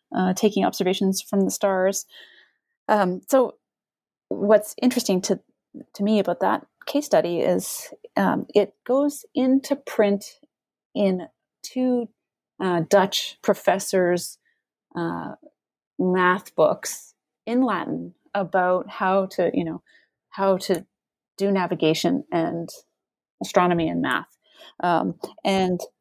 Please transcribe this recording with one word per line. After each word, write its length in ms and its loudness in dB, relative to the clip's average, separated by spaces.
uh, 180 0
taking 320 0
observations 560 0
from 200 -2
the 100 0
stars. 540 0
Um, 420 0
so 260 2
what's 540 2
interesting 400 0
to, 180 -2
to 80 -4
me 160 2
about 220 -2
that 260 0
case 200 -4
study 340 0
is, 520 -2
um, 380 0
it 200 4
goes 480 0
into 420 2
print 500 0
in 340 0
two, 460 -2
uh, 300 0
Dutch 520 2
professors', 960 0
uh, 420 -8
math 580 0
books 580 0
in 160 0
Latin 520 -4
about 560 0
how 380 0
to, 260 0
you 100 0
know, 180 -6
how 280 2
to 280 -2
do 140 0
navigation 800 0
and 380 -4
astronomy 460 2
and 140 -2
math. 360 -4
Um, 320 0
and 340 0